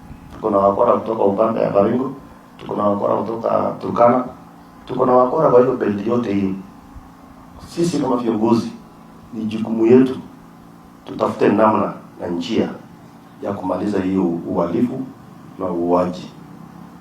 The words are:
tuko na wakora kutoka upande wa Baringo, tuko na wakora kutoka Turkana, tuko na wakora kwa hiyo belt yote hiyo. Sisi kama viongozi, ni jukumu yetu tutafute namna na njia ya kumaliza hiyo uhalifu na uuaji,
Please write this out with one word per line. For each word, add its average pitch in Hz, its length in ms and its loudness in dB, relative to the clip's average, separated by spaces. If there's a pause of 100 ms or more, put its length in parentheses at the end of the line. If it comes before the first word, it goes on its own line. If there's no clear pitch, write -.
(340)
tuko 107 160 -4
na 101 80 2
wakora 104 360 4
kutoka 107 300 -2
upande 110 360 2
wa 110 100 0
Baringo, 120 420 2 (460)
tuko - 180 -10
na 104 80 -2
wakora 104 320 0
kutoka 104 560 -2 (100)
Turkana, 120 440 2 (600)
tuko - 200 -2
na 127 80 4
wakora 127 360 4
kwa 123 120 6
hiyo 127 160 2
belt 104 300 -2
yote 117 260 -2
hiyo. 98 200 0 (1120)
Sisi 156 320 -2
kama 127 180 0
viongozi, 113 540 0 (640)
ni 110 120 -8
jukumu 110 400 -2
yetu 127 320 6 (880)
tutafute 101 440 0
namna 101 440 2 (280)
na 90 60 -8
njia 87 420 -4 (720)
ya 101 120 -6
kumaliza 95 460 -4
hiyo 92 260 0
uhalifu 90 760 -2 (580)
na 98 60 -6
uuaji, 87 640 -2 (720)